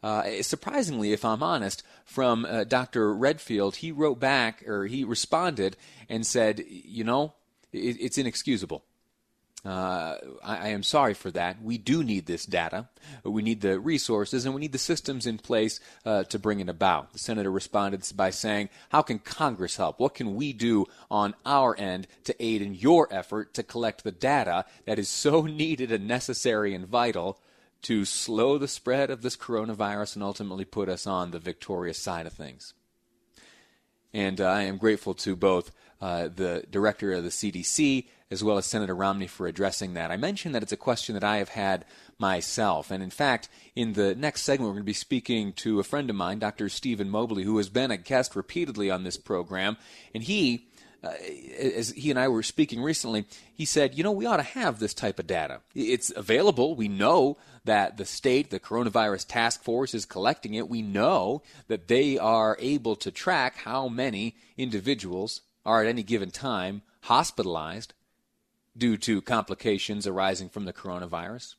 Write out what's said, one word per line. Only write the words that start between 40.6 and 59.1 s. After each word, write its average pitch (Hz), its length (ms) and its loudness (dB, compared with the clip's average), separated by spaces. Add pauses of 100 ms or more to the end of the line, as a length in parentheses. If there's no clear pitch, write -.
it's - 80 -6
a 104 40 -4
question - 380 -2
that 98 80 -2
I 104 140 2
have 101 140 -2
had 98 340 -2 (340)
myself. 92 720 0
And 95 100 -4
in 92 100 -8
fact, 131 380 2 (280)
in 113 160 -2
the 98 240 2
next 143 260 -2
segment, 135 260 2
we're 98 60 -2
gonna 101 100 -6
be 104 80 -2
speaking 113 600 0
to 110 260 0
a 98 60 2
friend 143 260 -4
of 104 60 -2
mine, 95 240 -2
Doctor 104 280 -2
Stephen 104 400 -4
Mobley, 107 360 0
who 107 140 2
has 101 100 2
been 123 240 0
a 104 40 -2
guest 127 380 0
repeatedly 107 560 -2
on 92 140 -2
this 87 120 -6
program. 95 600 -4 (360)
And 113 120 -8
he, 147 420 0 (380)
uh, 82 80 -8 (440)
as 113 340 -2
he 139 200 -4
and 131 80 2
I 127 80 4
were 117 160 2
speaking 120 400 0
recently, 117 440 -2 (280)
he 160 100 -6
said, 143 300 2
"You 151 80 -2
know, 202 80 2
we 208 160 -2
ought 214 120 2
to 143 40 0
have 151 380 -2
this 107 120 -2
type - 280 -4
of 85 80 -6
data. 76 320 -2 (120)
It's 123 440 0
available. 123 580 4
We 113 140 -2
know 131 500 4 (260)
that 104 320 4
the 98 80 -6
state, 135 460 2
the 95 80 -4
coronavirus 107 680 0